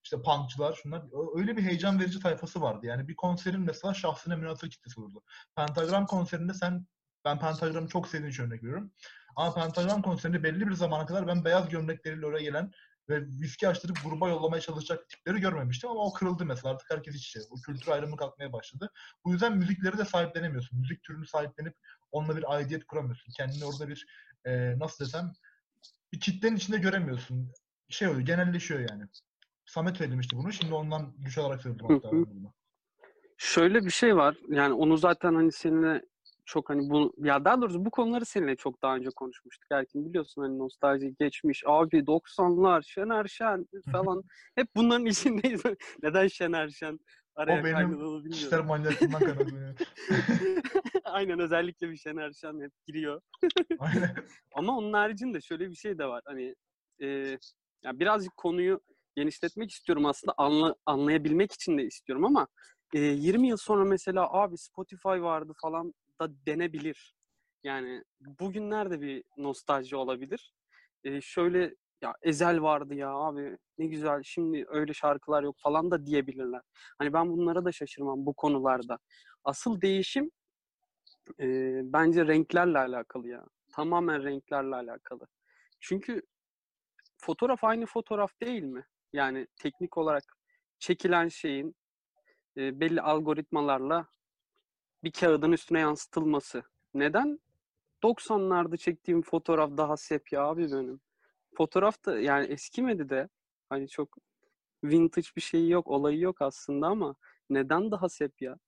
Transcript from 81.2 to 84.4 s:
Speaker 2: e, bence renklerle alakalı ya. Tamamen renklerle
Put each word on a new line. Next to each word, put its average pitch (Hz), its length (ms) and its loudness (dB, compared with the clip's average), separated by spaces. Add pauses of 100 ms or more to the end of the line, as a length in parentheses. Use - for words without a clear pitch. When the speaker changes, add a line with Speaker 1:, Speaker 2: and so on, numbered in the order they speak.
Speaker 2:
e, 143 60 -4 (480)
bence 165 340 4
renklerle 160 520 4
alakalı 123 480 -4
ya. 120 180 -12 (260)
Tamamen 160 520 0
renklerle 139 520 -4